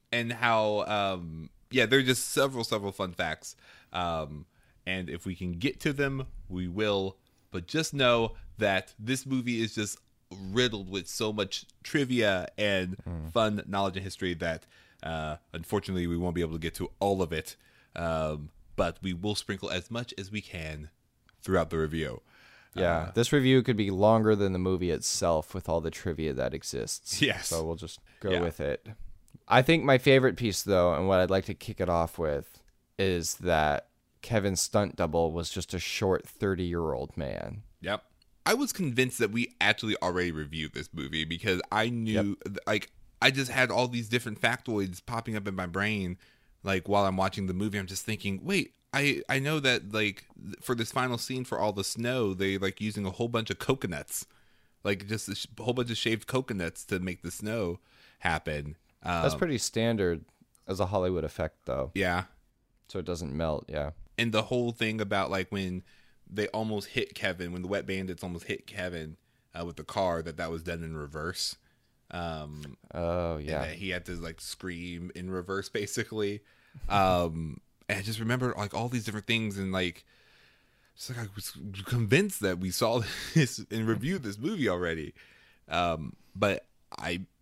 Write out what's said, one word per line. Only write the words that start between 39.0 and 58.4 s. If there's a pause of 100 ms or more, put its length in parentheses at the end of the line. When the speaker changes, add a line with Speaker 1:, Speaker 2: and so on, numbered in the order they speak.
Speaker 1:
that
we
actually
already
reviewed
this
movie
because
I
knew,
Speaker 2:
Yep.
Speaker 1:
th-,
like, (300)
I
just
had
all
these
different
factoids
popping
up
in
my
brain, (460)
like,
while
I'm
watching
the
movie.
I'm
just
thinking,
"Wait, (180)
I,
I
know
that,
like, (140)
th-,
for
this
final
scene
for
all
the
snow,
they,
like,
using
a
whole
bunch
of
coconuts, (580)
like,
just
a
sh-, (120)
whole
bunch
of
shaved
coconuts
to
make
the
snow (400)
happen." (260)